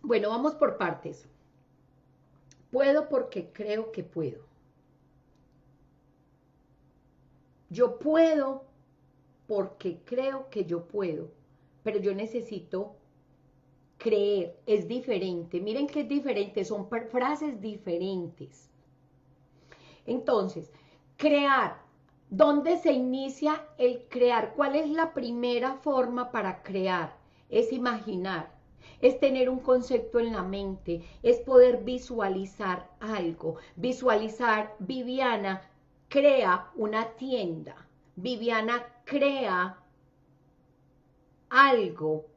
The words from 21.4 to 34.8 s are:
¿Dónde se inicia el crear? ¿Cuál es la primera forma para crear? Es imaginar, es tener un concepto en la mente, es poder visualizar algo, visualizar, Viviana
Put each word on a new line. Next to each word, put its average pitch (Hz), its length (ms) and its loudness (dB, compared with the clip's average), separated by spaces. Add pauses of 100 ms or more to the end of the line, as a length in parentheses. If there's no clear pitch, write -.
¿Dónde 294 480 4
se 320 160 2
inicia 269 760 -2 (100)
el 247 300 0
crear? 240 480 2
¿Cuál 277 220 0
es 311 120 0
la 320 240 0
primera 240 640 -2
forma 247 560 -2
para 190 320 -4
crear? 185 540 -4 (320)
Es 233 240 2
imaginar, 190 840 -6 (440)
es 262 180 4
tener 262 300 4
un 254 100 -4
concepto 247 600 0
en 233 120 0
la 202 120 -4
mente, 190 600 -6 (180)
es 233 180 4
poder 247 440 8
visualizar 196 1080 -4 (100)
algo, 170 580 -6 (180)
visualizar, 220 1040 0
Viviana 233 840 -2 (480)